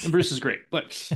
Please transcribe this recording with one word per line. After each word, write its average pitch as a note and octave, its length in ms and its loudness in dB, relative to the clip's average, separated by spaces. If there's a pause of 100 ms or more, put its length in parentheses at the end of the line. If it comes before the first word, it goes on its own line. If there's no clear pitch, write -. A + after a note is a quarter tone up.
And E3+ 100 0
Bruce E3+ 200 4
is C3 80 -4
great. - 200 -2 (100)
But - 220 -4 (240)